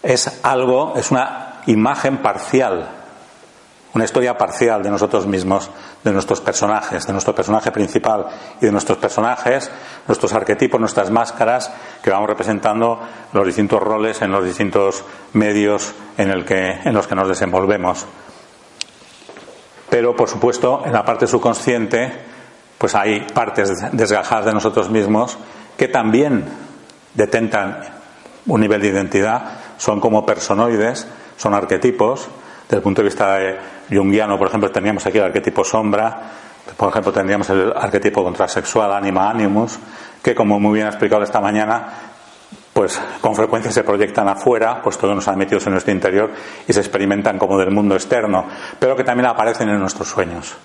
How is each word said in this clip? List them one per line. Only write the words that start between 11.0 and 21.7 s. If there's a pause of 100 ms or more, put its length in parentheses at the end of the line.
máscaras (320)
que
vamos
representando (340)
los
distintos
roles
en
los
distintos (300)
medios (240)
en
el
que,
en
los
que
nos
desenvolvemos. (1900)
Pero,
por
supuesto,
en
la
parte
subconsciente, (680)